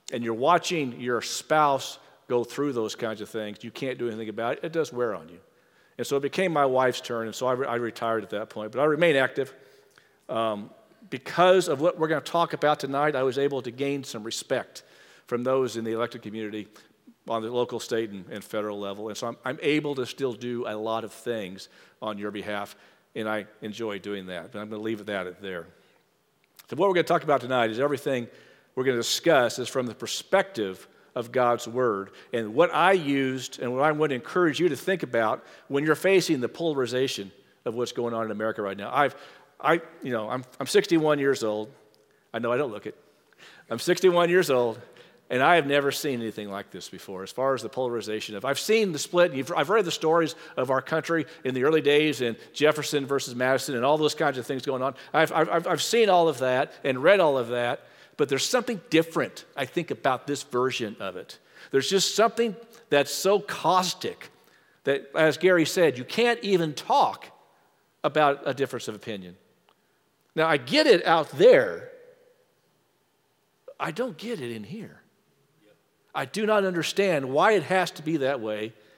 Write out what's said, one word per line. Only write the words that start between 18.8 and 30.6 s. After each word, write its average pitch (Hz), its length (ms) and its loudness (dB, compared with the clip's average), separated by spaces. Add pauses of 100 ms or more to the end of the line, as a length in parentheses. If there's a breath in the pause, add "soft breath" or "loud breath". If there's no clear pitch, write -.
And 104 80 -10
so 120 120 -6
I'm, 117 160 -8
I'm 131 180 -6
able 151 340 0
to 123 80 -2
still 127 300 -4
do 120 340 -6
a 107 80 -4
lot 110 260 -4
of 104 100 -12
things 98 580 -8 (320 soft breath)
on 107 160 -8
your 104 120 -8
behalf, 104 460 -8 (400 soft breath)
and 110 100 -6
I 107 200 -4 (160)
enjoy 107 380 -6
doing 98 260 -8
that. 90 260 -12
But 104 60 -12
I'm 107 100 -10
gonna 107 140 -10
leave 110 180 -4
it 101 80 -12
at 92 320 -6
there. 90 260 -10 (1040 soft breath)
So 123 80 -10
what 190 120 2
we're 190 60 2
gonna 170 100 2
talk 165 200 0
about 143 160 2
tonight 123 300 0
is 110 100 -4
everything 135 480 -2 (460 soft breath)
we're 131 100 -2
gonna 131 120 2
discuss 123 640 2
is 120 100 -6
from 127 180 -2
the 110 80 -8
perspective 113 920 -2 (280 soft breath)